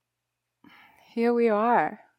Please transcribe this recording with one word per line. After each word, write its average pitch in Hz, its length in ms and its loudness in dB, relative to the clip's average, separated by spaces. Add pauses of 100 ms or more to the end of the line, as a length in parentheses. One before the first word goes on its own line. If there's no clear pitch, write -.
(1160)
here 233 180 0
we 233 160 0
are. 214 520 0 (180)